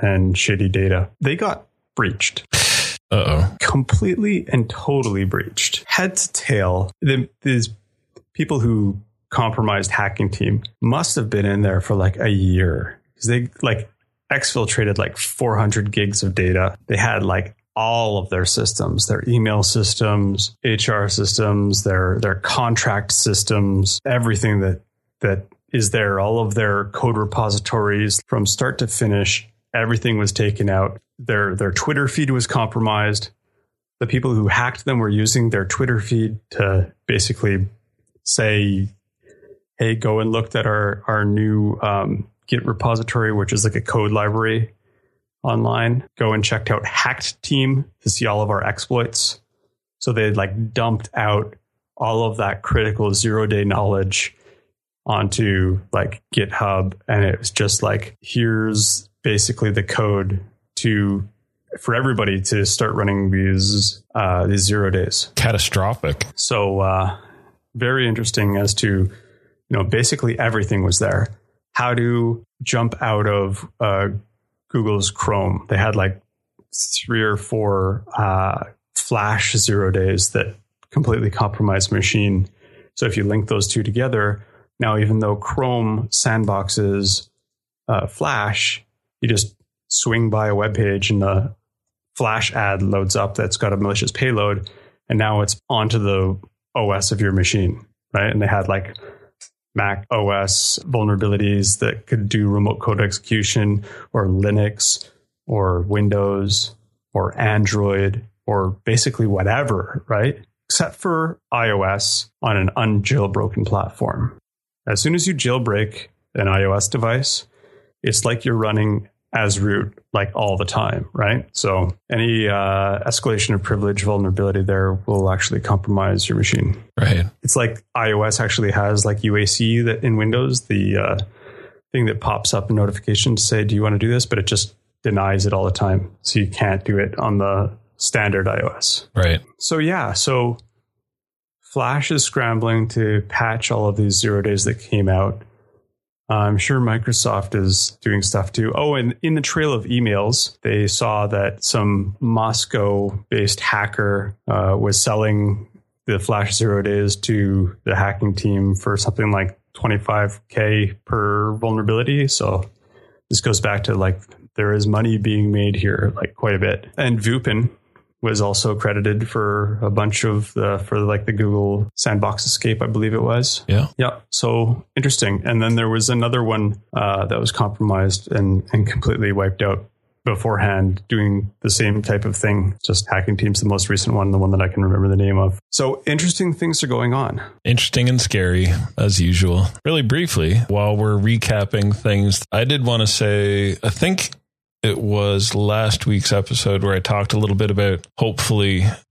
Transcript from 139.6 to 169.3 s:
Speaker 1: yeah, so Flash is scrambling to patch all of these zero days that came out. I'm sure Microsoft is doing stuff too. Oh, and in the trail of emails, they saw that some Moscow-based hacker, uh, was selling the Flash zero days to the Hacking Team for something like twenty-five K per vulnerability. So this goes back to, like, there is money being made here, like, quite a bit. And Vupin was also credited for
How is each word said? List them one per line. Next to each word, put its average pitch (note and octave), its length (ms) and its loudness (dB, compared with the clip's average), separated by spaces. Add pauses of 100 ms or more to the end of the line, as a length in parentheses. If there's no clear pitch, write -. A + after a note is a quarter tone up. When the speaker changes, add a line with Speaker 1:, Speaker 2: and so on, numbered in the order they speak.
Speaker 1:
yeah, D#3 340 -2
so A#2+ 460 0 (1040)
Flash C3+ 500 -2
is D3 140 0
scrambling A2+ 640 0
to G#2+ 400 0
patch A#2 420 -2
all G#2+ 160 0
of G2 80 0
these G2+ 240 2
zero G#2 220 0
days G2+ 240 0
that A#2 140 -2
came G2+ 280 0
out. G2 360 0 (880)
I'm G#2 280 2
sure C3+ 220 0
Microsoft A2 760 0
is F#2+ 460 0
doing G2+ 200 0
stuff F#2 320 -2
too. A2 200 0
Oh, D3 220 0
and B2 260 0
in D#3+ 140 0
the D3+ 60 0
trail D3+ 320 0
of G#2+ 100 -2
emails, A2+ 800 0
they G#2 260 0
saw G#2+ 400 0
that G2+ 340 -2
some G2+ 600 0
Moscow-based G#2 1400 0
hacker, G2+ 760 -2 (100)
uh, G2 320 2
was G#2 180 2
selling G#2 680 0 (400)
the G2+ 120 0
Flash G2+ 360 0
zero G2+ 260 2
days G2+ 360 0
to G2 640 0
the F#2+ 140 0
Hacking G2 360 0
Team G2 420 0
for G2+ 200 -2
something G#2 360 0
like F#2+ 280 -2 (140)
twenty-five G#2 760 0
K G#2+ 460 0 (120)
per G#2 480 0
vulnerability. A2+ 760 0
So F#2+ 340 0 (640)
this - 120 0
goes A2 180 2
back G#2 260 0
to, G2+ 100 0
like, F#2+ 260 0 (340)
there G#2 160 0
is G#2 160 2
money A2 300 2
being G#2 340 2
made G#2 240 2
here, G2+ 400 0
like, - 200 -4
quite G#2 200 0
a F2+ 40 0
bit. G2 280 -2 (100)
And A#2+ 220 2
Vupin A#2 500 0 (540)
was A2 160 0
also G2+ 360 0
credited G#2 520 0
for G#2 540 -2